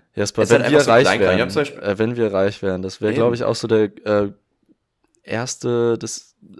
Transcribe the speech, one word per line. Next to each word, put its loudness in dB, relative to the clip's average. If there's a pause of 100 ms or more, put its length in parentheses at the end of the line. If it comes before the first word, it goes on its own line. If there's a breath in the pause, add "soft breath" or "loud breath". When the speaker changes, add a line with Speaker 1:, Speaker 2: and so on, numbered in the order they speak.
(140)
Speaker 1:
Jasper, -2
Speaker 2:
Ist 0
halt 6
Speaker 1:
wenn -2
Speaker 2:
einfach 4
Speaker 1:
wir 4
Speaker 2:
so 2
Speaker 1:
reich 6
Speaker 2:
Kleinkram. 2
Ich 2
hab 2
Speaker 1:
wären, -2
Speaker 2:
zum -2
Beispiel -8
Speaker 1:
äh, -4
wenn -2
wir 0
reich -2
wären, -4
das -10
wäre, -2
glaub 2
Speaker 2:
Eben. 0
Speaker 1:
ich, -6
auch -2
so -6
der, 4 (220)
äh, 0 (880)
erste, -4
das, -14 (260)